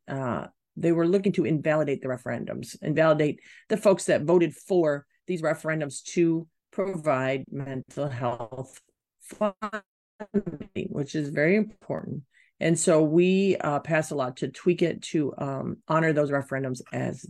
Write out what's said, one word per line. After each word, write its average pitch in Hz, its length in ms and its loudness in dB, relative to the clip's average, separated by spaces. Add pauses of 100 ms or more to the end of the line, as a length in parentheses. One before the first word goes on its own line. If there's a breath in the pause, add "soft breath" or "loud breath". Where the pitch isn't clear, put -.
uh, 123 400 -4 (300)
they 165 160 2
were 170 140 4
looking 190 260 2
to 170 120 0
invalidate 151 560 0
the 135 60 -6
referendums, 127 760 -8
invalidate 156 600 2 (260 loud breath)
the 214 100 0
folks 196 280 4
that 151 180 2
voted 170 320 4
for 156 500 0 (220)
these 175 140 -4
referendums 156 640 -4
to 165 440 2 (240)
provide 147 800 -2
mental 139 560 -8
health 123 720 -6 (400)
funding, - 1700 -8
which 143 260 -6
is 151 140 -4
very 156 300 2
important. - 640 -6 (380 soft breath)
And 165 180 2
so 160 240 4
we, 180 540 4
uh, 143 220 -2
passed 156 320 -2
a 156 40 -4
law 131 220 -2
to 170 100 -4
tweak 175 340 0
it 165 220 0
to, 151 340 -2
um, 135 400 -6 (120)
honor 160 240 4
those 147 180 0
referendums 135 480 -4 (140)
as 127 360 -6